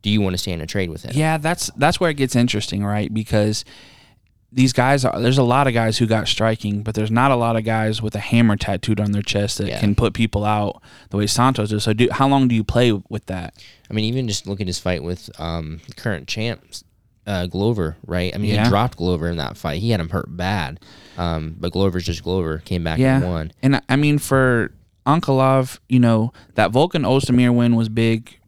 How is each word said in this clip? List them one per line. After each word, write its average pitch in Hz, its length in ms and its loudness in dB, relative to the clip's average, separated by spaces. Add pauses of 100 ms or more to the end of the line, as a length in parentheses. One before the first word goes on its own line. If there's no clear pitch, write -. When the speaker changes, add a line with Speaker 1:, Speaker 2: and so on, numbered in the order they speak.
Speaker 1:
do - 80 -4
you 107 140 2
wanna 92 160 -2
stand 85 240 -6
and 80 80 -10
trade 95 180 -2
with 82 140 -12
him? - 120 -14
Speaker 2:
Yeah, 156 220 0
that's, 160 400 -4
that's 151 240 0
where 175 80 0
it 156 80 -2
gets 135 180 -2
interesting, 120 480 0
right? 104 300 -2
Because 107 540 0 (840)
these 127 200 4
guys 127 320 2
are, - 160 0
there's 131 180 4
a 139 60 4
lot 135 240 2
of 120 60 0
guys 113 240 2
who 120 80 2
got 110 200 0
striking, 107 560 -2
but 107 140 -6
there's 107 140 0
not 123 200 4
a 127 60 2
lot 117 200 0
of 110 80 -2
guys 110 380 -2
with 107 140 -4
a - 20 -4
hammer 113 380 4
tattooed 101 420 -2
on 101 140 0
their 101 100 -2
chest 101 360 -2
that 104 100 -2
Speaker 1:
Yeah. - 100 -6
Speaker 2:
can 104 160 2
put 113 180 2
people 107 320 0
out 104 380 -2 (280)
the 98 80 -4
way 104 100 0
Santos 120 420 2
does. 104 140 -2
So 110 80 0
do, 113 180 2
how 135 180 0
long 135 200 4
do 120 80 2
you 110 80 0
play 120 260 2 (180)
with - 180 -8
that? 90 280 -10 (340)
Speaker 1:
I - 60 -10
mean, 110 120 -2
even 123 200 -2
just 98 220 -6
look 98 120 -6
at 98 60 -4
his 90 140 -4
fight 87 240 -4
with, 87 260 -8 (100)
um, 80 460 -8
the 67 80 -18
current 92 320 -8
champs, - 560 -8 (460)
uh, 90 180 -2
Glover, 95 500 -2 (100)
right? 90 280 -4
I - 40 -6
mean, 104 160 0
Speaker 2:
Yeah. 107 100 2
Speaker 1:
he 120 60 4
dropped 113 260 2
Glover 85 320 -2
in 85 80 -4
that 73 200 -8
fight. 78 260 -6
He 117 80 0
had 104 100 0
him 82 80 -4
hurt 80 280 -6
bad. 90 440 -4 (360)
Um, 82 440 -4
but 87 100 -4
Glover's 90 360 0
just 85 180 -6
Glover, 85 400 -2
came 87 180 -4
back 80 160 -2
Speaker 2:
Yeah. 131 200 4
Speaker 1:
and 90 100 0
won. 82 240 -4 (100)
Speaker 2:
And 135 140 2
I, - 140 -4
I 131 60 2
mean, 147 220 2
for 131 540 0 (340)
Ankalaev, 135 720 2 (100)
you 127 120 4
know, 117 320 4 (240)
that 104 160 2
Volkan 147 340 2
Ozdemir 123 480 4
win 120 220 4
was 113 120 0
big 113 480 -2 (120)